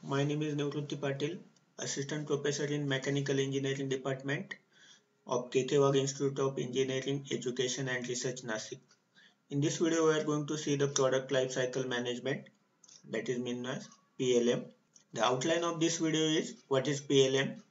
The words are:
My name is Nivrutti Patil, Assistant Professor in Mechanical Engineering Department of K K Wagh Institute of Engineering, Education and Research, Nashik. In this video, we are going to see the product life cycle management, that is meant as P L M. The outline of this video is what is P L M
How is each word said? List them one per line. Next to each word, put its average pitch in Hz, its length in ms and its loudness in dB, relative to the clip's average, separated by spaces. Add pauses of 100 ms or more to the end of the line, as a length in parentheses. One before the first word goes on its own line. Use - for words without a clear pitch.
My 143 220 0
name 151 160 0
is 151 120 -2
Nivrutti 143 440 -4
Patil, 143 400 -4 (420)
Assistant 143 480 -4
Professor 147 380 -2
in 147 240 -2
Mechanical 139 500 0
Engineering 135 480 -2
Department 139 680 -4 (680)
of 127 240 -2
K 131 140 2
K 143 160 2
Wagh 139 160 6
Institute 139 440 0
of 135 200 0
Engineering, 131 720 -2
Education 131 560 -2
and 123 180 -4
Research, 123 360 -4
Nashik. 110 380 -6 (680)
In 143 120 0
this 156 160 0
video, 165 300 4
we 156 120 4
are 147 60 -2
going 151 220 0
to 151 100 -2
see 147 180 0
the 139 140 2
product 135 420 2
life 131 220 2
cycle 127 340 -2
management, 123 600 -2 (640)
that 110 180 -4
is 120 100 0
meant 123 260 -4
as 135 220 -6 (300)
P 123 240 4
L 120 160 4
M. - 80 -6 (480)
The 110 100 2
outline 165 400 2
of 165 160 -2
this 160 200 2
video 156 280 2 (140)
is - 120 -6 (140)
what 135 220 2
is 139 100 -2
P 135 300 6
L 135 160 2
M - 240 -8